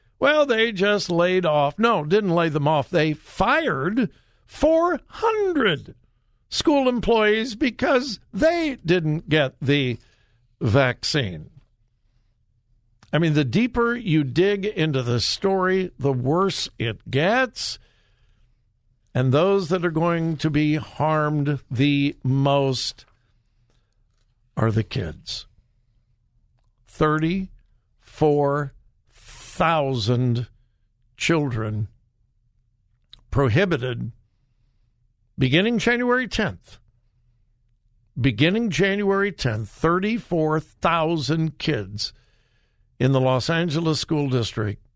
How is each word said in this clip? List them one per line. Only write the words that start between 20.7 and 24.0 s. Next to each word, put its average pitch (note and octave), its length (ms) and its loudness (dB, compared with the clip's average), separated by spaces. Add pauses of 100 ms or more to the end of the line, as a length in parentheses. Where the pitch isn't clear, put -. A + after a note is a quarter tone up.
harmed D3+ 840 -2 (100)
the C#3+ 520 0
most C#3 840 0 (1500)